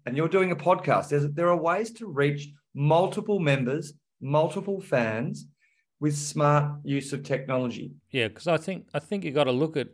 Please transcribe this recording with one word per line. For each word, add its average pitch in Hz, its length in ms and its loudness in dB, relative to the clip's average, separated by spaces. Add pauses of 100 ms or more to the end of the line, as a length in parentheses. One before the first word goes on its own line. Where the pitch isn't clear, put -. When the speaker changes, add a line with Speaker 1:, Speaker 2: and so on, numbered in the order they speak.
Speaker 1:
and 127 100 -4
you're 160 100 2
doing 185 240 2
a 170 60 -2
podcast, 170 540 2
there's, 147 180 2
there 170 220 2
are 175 60 4
ways 180 360 0
to 226 140 -14
reach 143 420 0 (260)
multiple 180 640 2
members, 139 540 0 (280)
multiple 170 600 -2
fans, 117 680 -2 (540)
with 147 160 0
smart 147 680 2
use 139 280 -4
of 135 120 -8
technology. 127 680 -4 (200)
Speaker 2:
Yeah, 117 180 0
'cause - 180 -10
I 170 100 2
think, 170 380 -6
I 147 60 0
think 202 240 -6
you 151 80 -4
gotta 135 180 2
look 151 260 0
at 123 180 -4